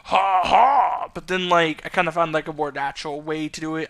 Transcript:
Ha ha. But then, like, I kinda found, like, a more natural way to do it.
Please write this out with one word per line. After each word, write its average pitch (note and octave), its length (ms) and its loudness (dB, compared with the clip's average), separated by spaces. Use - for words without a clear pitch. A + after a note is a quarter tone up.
Ha F#3+ 380 2
ha. F#3+ 720 4
But E3 140 -12
then, F3+ 220 -2
like, E3 360 2
I - 40 -8
kinda F3 220 0
found, E3 220 0
like, D#3 140 -2
a E3+ 60 -10
more D3 180 -4
natural C#3 500 -8
way D#3 260 -4
to D#3 140 -10
do D#3 140 -6
it. D#3+ 140 -4